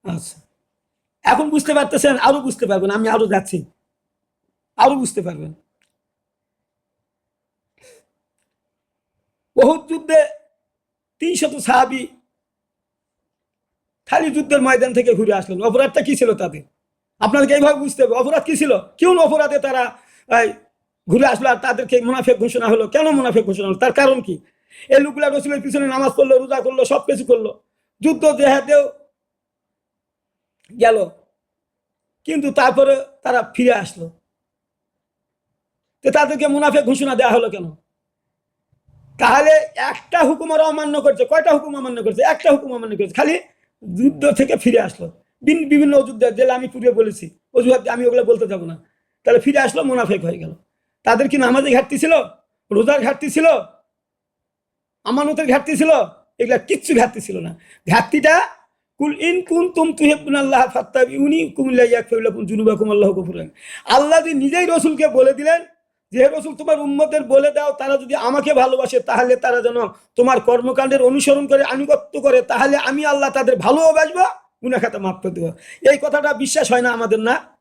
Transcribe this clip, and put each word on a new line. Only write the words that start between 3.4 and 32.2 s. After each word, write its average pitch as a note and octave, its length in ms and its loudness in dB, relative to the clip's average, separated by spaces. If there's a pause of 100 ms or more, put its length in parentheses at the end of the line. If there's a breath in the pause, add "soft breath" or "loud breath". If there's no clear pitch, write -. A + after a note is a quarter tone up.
আরো C4+ 180 2
বুঝতে B3 260 -6
পারবেন। D#3 320 -12 (4000 soft breath)
উহুদ D#4 340 2
যুদ্ধে D#4+ 380 2 (920)
তিনশত D4+ 360 -4
সাহাবী B3+ 520 -2 (2000)
খালি D#4+ 260 -2
যুদ্ধের C#4+ 300 0
ময়দান B3+ 320 2
থেকে A#3+ 200 2
ঘুরে G#3+ 200 0
আসলেন। F#3+ 300 -6
অপরাধটা C4 380 0
কি B3+ 140 -2
ছিল A3+ 180 0
তাদের? D3+ 300 -8 (560)
আপনাদেরকে C#4 360 2
এইভাবে C#4+ 240 2
বুঝতে C#4 240 -2
হবে, A#3 120 0
অপরাধ D4 280 -2
কি D#4+ 140 -4
ছিল? C4+ 200 0
কোন F4+ 420 0
অপরাধে D4 400 2
তারা, C4 380 -4 (460 soft breath)
এই, G#3+ 100 -2 (560)
ঘুরে B3 180 4
আসলো B3+ 220 0
আর A#3+ 60 2
তাদেরকে B3+ 460 -2
মুনাফিক B3 360 0
ঘোষণা A#3 300 -2
হলো? A3 200 2
কেন D#4 240 2
মুনাফিক A#3+ 340 0
ঘোষণা G3 220 -6
হলো? F#3 100 -2
তার B3+ 160 0
কারণ C4+ 280 2
কি? F3 180 -10 (500 soft breath)
এই C4+ 120 6
লোকগুলা C#4+ 280 -2
রসুলের C#4+ 320 -4
পিছনে C#4 260 -2
নামাজ C4 280 -2
পড়লো, C4+ 240 4
রোজা C4 220 -4
করলো, C4 240 -2
সব C#4 140 0
কিছু - 260 -4
করলো, A3+ 380 0 (380)
যুদ্ধ D4+ 360 0
জেহাদেও C#4 540 2 (1900)
গেল, A3 260 4 (1200)